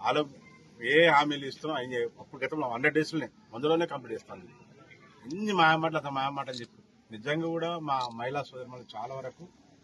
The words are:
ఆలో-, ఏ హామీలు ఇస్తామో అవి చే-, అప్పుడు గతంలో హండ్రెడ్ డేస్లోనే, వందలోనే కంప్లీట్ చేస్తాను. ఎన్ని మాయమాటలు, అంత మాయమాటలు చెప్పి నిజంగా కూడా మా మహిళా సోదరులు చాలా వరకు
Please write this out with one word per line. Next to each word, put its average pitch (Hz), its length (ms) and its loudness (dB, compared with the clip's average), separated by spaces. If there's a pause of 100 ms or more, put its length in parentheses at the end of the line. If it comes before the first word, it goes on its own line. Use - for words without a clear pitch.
ఆలో-, 139 260 2 (540)
ఏ 147 260 6
హామీలు 143 380 4
ఇస్తామో 151 280 -6
అవి 127 120 -4
చే-, 120 240 -2 (100)
అప్పుడు 131 240 -8
గతంలో 143 240 -2
హండ్రెడ్ 131 260 0
డేస్లోనే, 151 340 0 (240)
వందలోనే 156 340 2
కంప్లీట్ 127 280 -8
చేస్తాను. 98 280 -14 (840)
ఎన్ని 202 260 -4
మాయమాటలు, 160 440 4
అంత 143 100 -2
మాయమాటలు 135 480 -4
చెప్పి 120 280 -12 (340)
నిజంగా 147 300 -2
కూడా 165 320 -2
మా 135 360 -2
మహిళా 131 280 -4
సోదరులు 127 540 -14
చాలా 123 180 -8
వరకు 131 280 -12 (420)